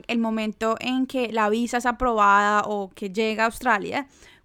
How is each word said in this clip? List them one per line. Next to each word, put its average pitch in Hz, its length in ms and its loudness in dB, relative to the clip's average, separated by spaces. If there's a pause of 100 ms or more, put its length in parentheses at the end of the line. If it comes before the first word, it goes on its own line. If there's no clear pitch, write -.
el 233 120 -2
momento 220 600 -2
en 254 280 -2
que 247 240 -2
la 220 180 0
visa 233 280 0
es 240 80 -2
aprobada 208 800 4
o 202 240 -6
que 202 220 -10
llega 220 320 -2
a - 40 2
Australia, 233 600 -2 (380)